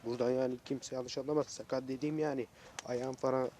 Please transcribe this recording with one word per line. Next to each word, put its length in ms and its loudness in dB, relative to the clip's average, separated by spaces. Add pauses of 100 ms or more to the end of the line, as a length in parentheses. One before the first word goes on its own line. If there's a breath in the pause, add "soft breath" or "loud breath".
Buradan 260 2
yani 340 2
kimse 300 -4
yanlış 220 -4
anlamaz. 300 2
Sakat 400 -4
dediğim 320 0
yani 280 0 (380 loud breath)
ayağım 300 -2
falan 340 2 (100)